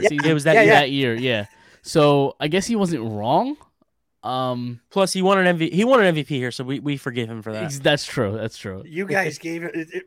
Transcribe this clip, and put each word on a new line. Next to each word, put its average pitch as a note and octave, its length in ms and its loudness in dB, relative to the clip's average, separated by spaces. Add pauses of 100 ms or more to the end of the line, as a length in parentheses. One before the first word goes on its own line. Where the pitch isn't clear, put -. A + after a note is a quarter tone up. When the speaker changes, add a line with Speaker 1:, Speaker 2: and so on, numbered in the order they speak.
Speaker 1:
year. - 20 -4
Speaker 2:
season? D3+ 260 2
Speaker 1:
It D#3+ 60 4
was D3 80 -2
that D#3 140 4
Speaker 3:
Yeah, A3+ 60 8
Speaker 1:
year. G#3 100 6
Speaker 3:
yeah. D3 80 8
Speaker 2:
That C#3 100 0
year, C3+ 240 0
yeah. A#2 320 -2 (360)
So C#3+ 580 4
I D3 80 -2
guess F#3 180 -2
he A#3 80 -2
wasn't E3+ 300 0
wrong. C3 520 -2 (680)
Um, B2 560 -4 (100)
Speaker 1:
Plus, F#3+ 220 0
he F#3+ 100 -2
won F#3+ 160 4
an F#3 80 4
M F3+ 120 2
V D#3+ 120 -2
P. D#3 60 -4
He G3+ 80 4
won B3+ 160 6
an G3+ 60 6
M F3 100 4
V D3+ 80 -2
P D3+ 140 -6
here, B2 120 -4
so C3 140 -8
we, C3+ 160 -6
we C#3+ 160 -4
forgive A#2+ 340 -6
him A2+ 120 -10
for A2 100 -10
that. G#2+ 100 -6
Speaker 2:
ex-, C#3 160 -8
that's D3 260 0
true. G#2 320 -2
That's A2 220 -8
true. G2 260 -12
Speaker 3:
You E3+ 220 -10
guys F3 320 -2
gave E3 240 -8
it, E3+ 140 -10
it, D#3+ 180 -8
it F#3 120 -10